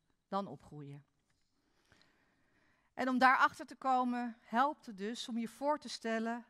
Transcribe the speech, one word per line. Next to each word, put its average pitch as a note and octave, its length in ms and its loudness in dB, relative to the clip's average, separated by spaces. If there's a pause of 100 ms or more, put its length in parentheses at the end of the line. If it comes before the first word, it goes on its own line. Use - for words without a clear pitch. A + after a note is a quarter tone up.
(280)
dan G3 200 -4
opgroeien? C#3+ 580 -16 (1900)
En B3+ 160 -2
om B3+ 80 2
daarachter C4+ 480 6
te C#4 100 -16
komen, B3 640 0
helpt C4+ 460 0
het G#3+ 120 -14
dus G#3+ 300 -8
om A#3 100 -6
je A#3 100 -4
voor C#4+ 300 -2
te B3+ 120 -14
stellen A3+ 600 -4